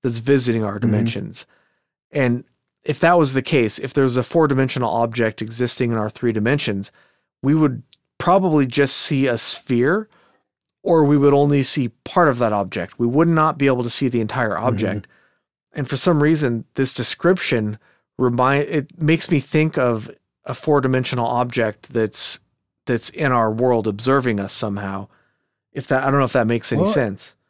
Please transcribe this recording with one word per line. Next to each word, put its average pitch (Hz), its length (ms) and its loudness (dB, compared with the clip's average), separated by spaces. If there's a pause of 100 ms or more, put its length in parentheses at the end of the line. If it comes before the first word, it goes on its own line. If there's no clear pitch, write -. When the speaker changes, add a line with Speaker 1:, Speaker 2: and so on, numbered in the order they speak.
Speaker 1:
that's 117 180 -2
visiting 120 440 2
our 101 140 -6
Speaker 2:
Mm-hmm. 113 120 0
Speaker 1:
dimensions. 104 560 -2 (640)
And 123 340 0 (400)
if 151 160 -4
that 175 180 4
was 135 160 2
the 131 80 0
case, 120 360 0
if 135 140 -10
there's 131 240 2
a 123 60 0
four-dimensional 135 680 0
object 117 520 -2
existing 117 500 -4
in 113 60 -2
our 107 100 -2
three 117 240 -2
dimensions, 107 580 -2 (520)
we 139 120 2
would 143 280 0 (340)
probably 175 500 2
just 135 300 0
see 135 300 0
a 120 100 0
sphere, 139 720 0 (760)
or 160 220 4
we 143 140 4
would 143 160 6
only 143 280 4
see 123 260 0 (160)
part 170 240 2
of 123 100 0
that 113 160 0
object. 95 440 -4
We 120 80 0
would 147 220 2
not 156 300 2
be 139 80 2
able 123 160 2
to 120 80 -4
see - 180 -2
the 120 140 0
entire 110 320 -2
Speaker 2:
Mm-hmm. 98 100 -6
Speaker 1:
object. 101 420 -2 (680)
And 143 120 -4
for 135 120 -4
some 160 240 2
reason, 147 420 2 (120)
this 135 180 -2
description 117 840 -2 (380)
remind, 127 480 2
it 143 360 -6
makes 156 300 0
me 156 100 2
think 156 360 0
of 123 340 -2 (360)
a 127 80 -8
four-dimensional 131 720 0
object 123 640 -4
that's, - 480 -4 (460)
that's 120 240 -4
in 151 200 -2
our 117 220 2
world 117 340 0
observing 117 540 0
us 98 140 -8
somehow. 101 540 -8 (640)
If - 160 -10
that, 131 140 0
I 135 80 0
don't 139 80 2
know 135 60 4
if 120 80 -4
that 117 140 2
makes 117 260 -2
any 151 100 2
Speaker 2:
Well, 202 80 2
Speaker 1:
sense. 117 460 -4 (140)